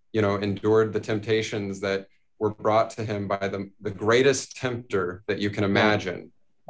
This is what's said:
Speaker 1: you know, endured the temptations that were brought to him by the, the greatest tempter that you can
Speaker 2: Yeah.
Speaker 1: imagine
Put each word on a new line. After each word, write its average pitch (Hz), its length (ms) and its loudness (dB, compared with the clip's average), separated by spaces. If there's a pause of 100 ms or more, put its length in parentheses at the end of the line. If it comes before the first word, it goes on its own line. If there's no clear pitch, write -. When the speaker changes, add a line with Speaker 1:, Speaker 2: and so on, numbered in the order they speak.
(140)
Speaker 1:
you 110 80 2
know, 101 140 2
endured 104 580 2
the 104 60 -2
temptations 107 800 -2
that 98 260 -2 (320)
were 104 160 0
brought 110 360 2
to 113 140 -8
him 104 240 -4
by 98 200 -2
the, 98 220 -6 (120)
the 104 80 -6
greatest 120 680 4
tempter 101 680 -4
that 101 140 -2
you 101 100 0
can 104 120 -2
Speaker 2:
Yeah. 101 60 2
Speaker 1:
imagine 101 640 0 (380)